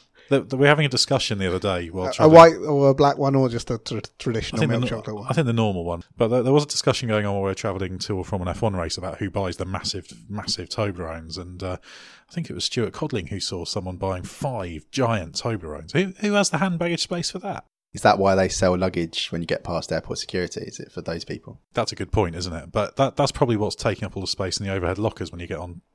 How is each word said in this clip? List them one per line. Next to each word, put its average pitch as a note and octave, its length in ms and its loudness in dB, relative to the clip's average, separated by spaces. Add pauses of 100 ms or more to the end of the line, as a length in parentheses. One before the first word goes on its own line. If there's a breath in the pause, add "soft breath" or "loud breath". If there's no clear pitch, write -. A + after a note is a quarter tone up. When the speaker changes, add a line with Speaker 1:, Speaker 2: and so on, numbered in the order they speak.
(280 soft breath)
Speaker 1:
The, C3+ 140 4
the, A2 140 -6
we B2+ 40 2
were C#3+ 80 6
having D3 180 4
a C3+ 40 0
discussion B2 480 0
the F#2+ 100 0
other F2+ 100 0
day F2+ 300 -2
while F#2 180 -4
Speaker 2:
A, F2+ 40 -2
a - 20 -2
Speaker 1:
travelling. D#3 240 10
Speaker 2:
white E3 320 10
or C#3 220 6
a C3+ 40 6
black C#3+ 240 4
one C#3 160 2
or C3+ 140 4
just A#2 220 -6
a A#2 80 -4
tr-, A2+ 200 -8 (200)
traditional A2+ 400 -4
Speaker 1:
I - 20 2
think D3 100 2
the A2+ 80 2
Speaker 2:
milk B2 120 -2
Speaker 1:
no-, A#2 80 -4
Speaker 2:
chocolate G#2+ 180 -8
one? G2+ 120 -12
Speaker 1:
I C#3 40 0
think D3 140 0
the A#2 80 2
normal G2+ 300 0
one. F2 200 -4 (120)
But A2+ 120 4
there, B2 140 2
there C3 100 2
was D3 120 6
a C#3+ 40 -8
discussion - 400 0
going G#2+ 160 2
on G2+ 80 -2
while G2 100 -2
we G2 60 0
were F#2+ 60 -2
travelling F#2 440 -4
to G2 200 -4
or F2+ 60 -4
from F#2+ 180 -4
an F2+ 60 -4
F E2+ 140 -4
one G#2 140 0
race E2 220 -4
about F2+ 200 -8
who G2 120 -4
buys F#2 260 -4
the F#2 80 -6
massive, F#2+ 480 -8 (160)
massive G2+ 400 -6
Toblerones. E2+ 680 -6
And, F2+ 240 -12
uh, F2+ 160 -6 (500 loud breath)
I - 40 -20
think E3 160 -8
it - 40 -10
was - 120 -6
Stuart G#2+ 280 -2
Codling A2 360 -4
who G2 120 -6
saw F2 240 -6
someone F#2 320 -6
buying F#2+ 260 -4
five F#2+ 680 -8
giant A2+ 420 0
Toblerones. D#2+ 580 -6
Who, F#3 280 2
who G#3 140 0
has G3+ 160 4
the D#3+ 80 0
hand F3 200 0
baggage F3 240 -2
space E3+ 280 -4
for F#3 80 -8
that? F#3 260 -8 (280)
Speaker 3:
Is - 100 -10
that G2+ 180 8
why F#2+ 160 6
they F#2+ 120 4
sell F#2 300 2
luggage F2+ 540 -2
when E2+ 80 -4
you E2 80 -6
get - 160 -2
past E2+ 260 -4
airport - 300 -4
security? - 400 -6
Is - 180 -12
it - 140 -16
for - 100 -10
those E2+ 220 -8
people? - 360 -14 (140)
Speaker 1:
That's A#2 160 -2
a G#2+ 60 -8
good F#2+ 160 -8
point, F2 240 0
isn't F2+ 160 -8
it? D#2 180 -10
But G#2 240 -2
that, C3+ 220 0
that's - 160 2
probably A#2+ 240 2
what's G2+ 180 -2
taking G#2 300 -4
up F#2 120 -8
all G2+ 40 -6
the F#2 80 -6
space - 320 -4
in G2+ 60 -6
the G2 60 -4
overhead F#2 240 -2
lockers G2+ 360 -4
when F2 80 -12
you F2 80 -10
get D#2+ 100 -8
on F2 220 -12 (140)